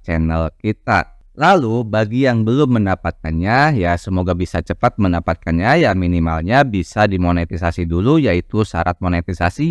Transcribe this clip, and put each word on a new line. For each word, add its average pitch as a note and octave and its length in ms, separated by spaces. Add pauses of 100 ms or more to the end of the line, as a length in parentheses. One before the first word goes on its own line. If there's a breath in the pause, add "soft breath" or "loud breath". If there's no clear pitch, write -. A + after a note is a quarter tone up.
channel D#2+ 560
kita. - 640 (160)
Lalu, B2+ 480
bagi A2 400
yang A#2 160
belum B2 400
mendapatkannya, F#2+ 960
ya F2 160
semoga F2+ 400
bisa F2 240
cepat - 400
mendapatkannya, F2 800
ya B2 160
minimalnya F2 720
bisa G#2 400
dimonetisasi F2 800
dulu, G2+ 320
yaitu G#2+ 480
syarat F2 320
monetisasi F2 720